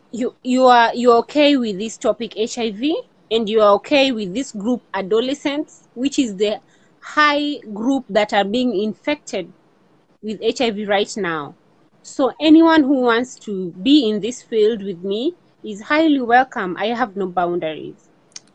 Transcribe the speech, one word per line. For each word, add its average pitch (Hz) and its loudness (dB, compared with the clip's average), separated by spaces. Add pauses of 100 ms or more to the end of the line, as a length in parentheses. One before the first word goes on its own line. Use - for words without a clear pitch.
(120)
you, 233 -6
you 254 4
are, 240 6
you're 240 4
okay 285 2
with 214 -4
this 220 -8
topic, 220 -4
H 233 -6
I 233 -4
V, 294 -4 (300)
and 226 -2
you 220 2
are 302 6
okay 269 2
with 208 -6
this 262 -6
group, 220 -4 (120)
adolescents, 262 -4
which 277 -2
is 214 -4
the 208 -2 (400)
high 294 0 (140)
group 247 -2
that 208 -2
are 202 2
being 240 -2
infected 214 -8 (680)
with 208 -8
H - -2
I 233 0
V 202 -6
right 202 -2
now. 165 -6 (480)
So - -2
anyone 320 6
who 262 0
wants 240 0
to 185 -8
be 240 2
in 214 -2
this 226 -8
field 214 0
with 180 -8
me 226 -4 (280)
is 214 -12
highly 302 2
welcome. 233 0
I 190 -4
have 226 -4
no 190 -4
boundaries. 170 -6 (460)